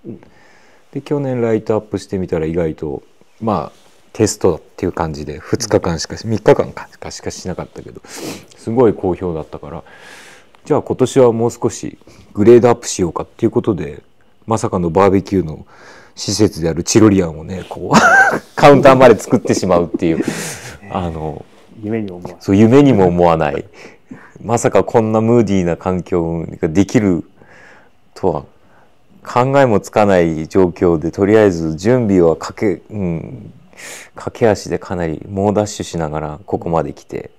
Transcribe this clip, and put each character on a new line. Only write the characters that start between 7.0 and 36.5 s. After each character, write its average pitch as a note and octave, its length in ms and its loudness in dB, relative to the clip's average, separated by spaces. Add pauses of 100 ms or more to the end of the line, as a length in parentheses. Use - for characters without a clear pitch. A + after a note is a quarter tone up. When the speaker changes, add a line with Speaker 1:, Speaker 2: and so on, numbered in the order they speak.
Speaker 2:
し - 100 -18
か F#2 100 -10
し - 180 -14
な E2 80 -8
か - 80 -10
っ - 40 -16
た - 140 -18
け - 80 -20
ど、 - 160 -20
す - 640 -14
ご A#2 180 4
い F#2 60 0
好 F#2 200 -4
評 F2 180 -6
だ D#2 80 -8
っ D2+ 60 -14
た D#2+ 120 -18
か D2 120 -18
ら、 C#2+ 120 -14 (840)
じ D3+ 80 0
ゃ B2+ 40 2
あ - 40 -2
今 A2 140 -6
年 C3 240 0
は A#2+ 120 6
も A2+ 160 -2
う - 20 0
少 - 200 -4
し - 280 -14 (340)
グ G2+ 120 0
レ A#2+ 120 10
ー A#2+ 40 8
ド A#2+ 80 4
ア A#2+ 40 6
ッ - 40 4
プ - 100 -16
し - 160 -4
よ E2+ 60 0
う D#2 40 -6
か - 120 -8
っ - 20 -12
て - 200 -6
い - 20 2
う - 20 2
こ B2 120 -2
と A2 120 -2
で、 D2 280 -10 (440)
ま A2 120 -2
さ A2+ 100 -4
か G2 100 -4
の F2 120 -2
バ F#2+ 180 4
ー - 20 6
ベ F#2+ 120 2
キ G2 160 -4
ュ - 20 2
ー E2+ 40 -4
の D2+ 220 -12 (480)
施 - 200 -8
設 F#2+ 260 0
で E2 80 -2
あ D#2+ 60 -2
る E2+ 100 -6
チ - 160 2
ロ G#2+ 80 6
リ F#2+ 140 4
ア F2 40 -2
ン D2+ 120 -10
を D#2 60 -16
ね、 F2+ 240 -12
こ - 240 -8
う、 - 40 2 (280)
<laughs> - 300 -4
カ D3+ 160 6
ウ C#3+ 60 8
ン B2 60 2
タ C3+ 100 8
ー C3 40 6
ま B2+ 120 8
で G#2+ 100 6
作 - 200 -2
っ - 20 0
て A#2 140 -2
し - 120 -4
ま F2 120 4
う F2 80 0
っ - 20 -14
て - 180 -4
い D#2+ 80 0
う、 - 80 -4 (680)
あ F2+ 180 -6
の、 D#2 360 -10 (380)
Speaker 1:
夢 A2 180 -6
に G2+ 100 -10
も F2 60 -14
思 F2+ 80 -18
わ - 80 -14
な - 60 -20
い。 - 40 -20
Speaker 2:
そ G2+ 100 -2
う、 G2 40 4
夢 A2+ 260 6
に C#3 100 6
も F#2+ 140 6
思 F2 180 2
わ E2 120 4
な D2+ 160 0
い。 - 120 -8 (800)
ま A2+ 160 -2
さ A#2+ 120 0
か F#2+ 140 4
こ - 160 2
ん A2 120 0
な A2 80 2
ム A#2 200 4
ー A2 40 2
デ G2 100 0
ィ F#2+ 80 2
ー - 20 -2
な E2+ 120 -2
環 F#2 260 -4
境 E2 440 -4 (140)
が F2 80 -2
で F2 180 2
き - 140 0
る F#2 240 0 (880)
と F2+ 180 -2
は C#2+ 120 -8 (800)
考 C3+ 380 0
え C3+ 60 6
も G2+ 140 2
つ - 100 -16
か G#2+ 160 2
な F#2 140 4
い D#2+ 280 -2
状 F#2+ 180 2
況 E2+ 320 0
で、 D#2 120 -4
と G2 160 0
り G#2+ 100 4
あ G#2+ 80 6
え G2+ 60 6
ず D#2+ 260 -4
準 A2+ 300 0
備 G2 140 4
は E2 160 4
か - 160 -14
け、 G2 380 -4
う G#2+ 60 -12
ん、 G2 560 -8 (640)
駆 - 260 -12
け A#2+ 80 4
足 - 220 -2
で F2 80 -4
か - 180 -10
な F2 100 -4
り D#2 220 -8
猛 G2 240 -2
ダ G#2 100 0
ッ G#2 40 0
シ - 160 -12
ュ - 20 -6
し F2 140 -10
な D#2 100 -4
が D2+ 120 -6
ら D2+ 260 -10
こ F#2+ 120 -4